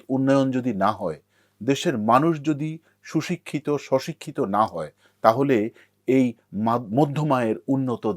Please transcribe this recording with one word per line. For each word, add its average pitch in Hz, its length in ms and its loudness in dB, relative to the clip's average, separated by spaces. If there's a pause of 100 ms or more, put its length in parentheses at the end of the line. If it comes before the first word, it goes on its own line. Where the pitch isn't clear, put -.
উন্নয়ন 135 420 2
যদি 127 220 -2
না 98 180 2
হয়, 98 280 -6 (420)
দেশের 135 360 -2
মানুষ 127 360 4 (160)
যদি 151 220 -4 (380)
সুশিক্ষিত, - 600 -4
স্বশিক্ষিত 143 680 -4
না 104 260 2
হয়, 82 260 -6 (320)
তাহলে 127 340 4 (500)
এই 131 180 4 (280)
মা-, 113 340 0 (100)
মধ্যম 151 360 0
আয়ের 113 240 0 (100)
উন্নত 127 380 -2 (120)